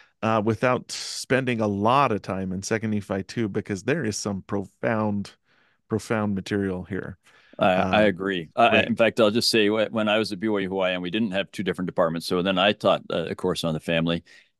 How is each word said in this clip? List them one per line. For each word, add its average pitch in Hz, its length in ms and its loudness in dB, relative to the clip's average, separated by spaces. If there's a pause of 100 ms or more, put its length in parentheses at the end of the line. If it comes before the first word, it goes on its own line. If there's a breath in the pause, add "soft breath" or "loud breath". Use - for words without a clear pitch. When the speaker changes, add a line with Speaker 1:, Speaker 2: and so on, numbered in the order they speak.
(220 soft breath)
Speaker 1:
uh, 110 220 2
without 113 460 0
spending 123 720 -2
a 107 80 2
lot 113 440 2
of 98 100 -2
time 95 300 -6
in 95 100 -6
Second 110 280 -4
Nephi 98 320 -4
two, 113 260 -4
because 101 360 -6
there 147 200 0
is 107 120 -4
some 98 260 -6
profound, 104 920 -4 (560)
profound 107 460 -2
material 95 500 -4
here. 92 340 -8 (400 soft breath)
Speaker 2:
I, - 140 2
I 95 300 2
Speaker 1:
Um, 107 60 6
Speaker 2:
agree. 90 460 -2
I, 117 140 6
Speaker 1:
right. 110 180 4
Speaker 2:
in 113 100 -2
fact, 110 220 2
I'll 107 120 6
just 113 200 0
say, 107 180 4
wh-, 107 220 2
when 107 180 0
I 107 100 4
was 101 120 0
at 101 100 -8
B 110 80 -2
Y 104 120 0
U 92 80 -2
Hawaii, 92 240 -2
and 90 100 -4
we 90 80 -6
didn't 110 200 0
have 95 220 -4
two 107 100 -8
different 90 240 -2
departments, 85 400 0
so 90 160 0
then 92 160 0
I 101 140 4
taught, 95 380 2
uh, 87 200 -2
a - 40 -6
course 90 300 -2
on 82 80 0
the 78 80 -4
family, 85 440 0 (360 soft breath)